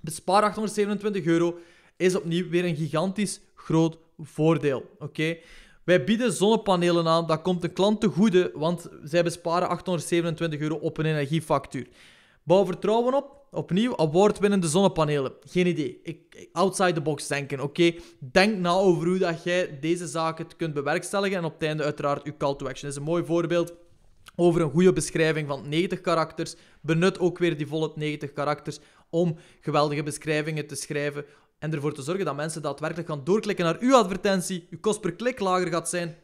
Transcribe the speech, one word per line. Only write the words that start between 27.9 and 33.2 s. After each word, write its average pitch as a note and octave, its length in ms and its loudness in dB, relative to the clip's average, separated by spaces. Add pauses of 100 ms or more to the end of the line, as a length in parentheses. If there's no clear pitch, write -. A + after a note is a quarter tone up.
negentig D3+ 380 -6
karakters D3 460 -6 (300)
om E3 280 0 (240)
geweldige D3 420 0
beschrijvingen D3+ 640 -4
te C#3 80 -12
schrijven C#3+ 500 -6 (360)
en D#3 120 -4
ervoor D3 200 -2
te C#3 80 -12
zorgen F3 240 -4
dat C#3+ 100 -4
mensen D#3 260 -6
daadwerkelijk D#3 460 -6
gaan D3 160 -6